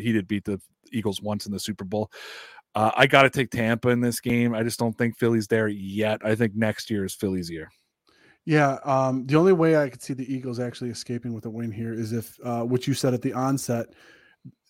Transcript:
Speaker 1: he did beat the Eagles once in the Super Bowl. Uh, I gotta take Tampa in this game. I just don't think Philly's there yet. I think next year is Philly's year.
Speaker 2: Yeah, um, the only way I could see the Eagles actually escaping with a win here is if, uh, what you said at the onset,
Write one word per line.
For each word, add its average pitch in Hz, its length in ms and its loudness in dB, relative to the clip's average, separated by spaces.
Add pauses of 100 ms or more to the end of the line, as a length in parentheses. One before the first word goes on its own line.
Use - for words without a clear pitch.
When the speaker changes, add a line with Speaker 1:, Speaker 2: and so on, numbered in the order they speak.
Speaker 1:
he 113 100 0
did 104 160 0
beat 104 160 -2
the 98 160 -4 (320)
Eagles 107 300 -4
once 104 240 -4
in 202 80 -6
the 185 60 -6
Super 101 260 -6
Bowl. 208 260 -4 (640)
Uh, 110 220 2
I 135 100 8
gotta 135 220 8
take 131 220 -2
Tampa 117 360 0
in 120 140 4
this 120 180 0
game. 120 340 2
I 110 100 -2
just 117 160 -2
don't 117 180 -2
think 117 200 0
Philly's 113 300 2
there 110 220 2
yet. 104 560 -2
I 110 100 2
think 110 200 0
next 107 340 -2
year 101 160 -2
is 98 80 -6
Philly's 92 360 -4
year. 80 220 -10 (720)
Speaker 2:
Yeah, 147 420 2
um, 131 420 0
the 139 80 2
only 180 180 6
way 160 240 4
I 147 100 2
could - 140 -12
see - 140 -6
the 127 180 -6
Eagles 127 260 -6
actually 123 300 -6
escaping 120 420 -6
with 110 140 -8
a 117 40 -6
win 113 220 -6
here 113 220 -6
is 110 180 -4
if, 117 320 -6
uh, 120 200 -2
what 123 240 0
you 135 80 0
said 131 180 2
at 120 80 -2
the 131 120 -2
onset, 127 600 -2 (760)